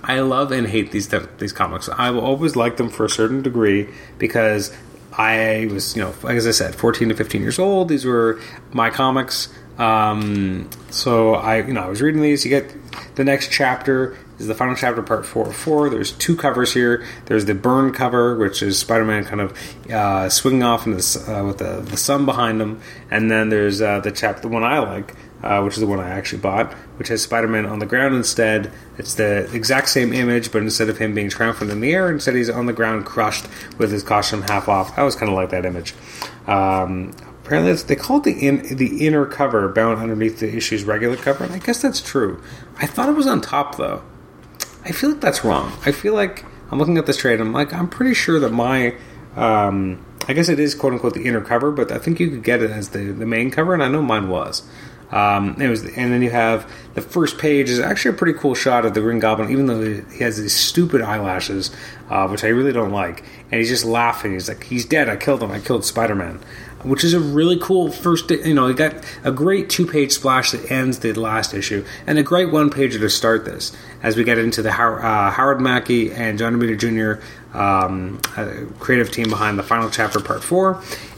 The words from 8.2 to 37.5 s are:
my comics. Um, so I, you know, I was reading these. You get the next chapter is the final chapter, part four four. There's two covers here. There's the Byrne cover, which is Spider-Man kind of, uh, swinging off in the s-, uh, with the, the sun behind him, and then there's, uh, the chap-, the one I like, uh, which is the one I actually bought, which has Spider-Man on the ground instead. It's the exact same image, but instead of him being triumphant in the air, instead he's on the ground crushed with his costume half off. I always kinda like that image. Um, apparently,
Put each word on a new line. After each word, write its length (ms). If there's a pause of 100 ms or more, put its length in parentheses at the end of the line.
my 160
comics. 600 (280)
Um, 960 (180)
so 460
I, 240
you 160
know, 80
I 60
was 120
reading 220
these. 220
You 60
get 220 (440)
the 80
next 280
chapter 640 (220)
is 80
the 80
final 200
chapter, 280
part 240
four 260
four. 380
There's 220
two 240
covers 360
here. 320 (220)
There's 180
the 100
Byrne 380
cover, 440
which 260
is 160
Spider-Man 460
kind 160
of, 180 (320)
uh, 380
swinging 340
off 240
in 60
the 60
s-, 300
uh, 180
with 120
the, 220
the 160
sun 280
behind 360
him, 200 (300)
and 200
then 180
there's, 320
uh, 200
the 100
chap-, 320
the 60
one 140
I 160
like, 360 (280)
uh, 200
which 120
is 60
the 60
one 140
I 100
actually 300
bought, 320 (260)
which 100
has 140
Spider-Man 440
on 120
the 80
ground 280
instead. 560 (280)
It's 160
the 400
exact 340
same 240
image, 400
but 100
instead 260
of 100
him 160
being 160
triumphant 400
in 100
the 140
air, 160
instead 240
he's 160
on 160
the 60
ground 340
crushed 400 (320)
with 120
his 120
costume 400
half 260
off. 300
I 20
always 160
kinda 160
like 180
that 140
image. 300 (520)
Um, 680 (320)
apparently, 240